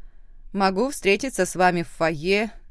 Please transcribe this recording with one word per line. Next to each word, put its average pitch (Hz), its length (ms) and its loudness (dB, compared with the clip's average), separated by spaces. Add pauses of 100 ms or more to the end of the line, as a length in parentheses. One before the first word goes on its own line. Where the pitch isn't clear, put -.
(520)
Могу 196 380 2
встретиться 202 560 0
с - 100 -6
вами 180 280 4
в - 60 -10
фойе, 180 600 0 (220)